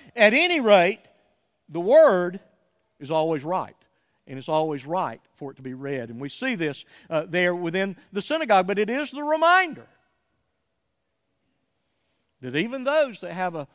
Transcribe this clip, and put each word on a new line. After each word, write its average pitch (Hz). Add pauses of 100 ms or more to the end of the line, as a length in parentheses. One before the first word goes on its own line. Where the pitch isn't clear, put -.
(160)
at 214
any 339
rate, 208 (680)
the 160
Word 196 (580)
is 143
always 160
right, 165 (500)
and 135
it's 135
always 156
right 160 (140)
for 139
it 135
to 131
be 131
read. 131
And 117
we 143
see 254
this, 156 (240)
uh, 160
there 180
within 175 (160)
the 190
synagogue, 220
but 202
it 214
is 277
the 285
reminder 320 (2500)
that 127
even 240
those 277
that 170
have 180
a 147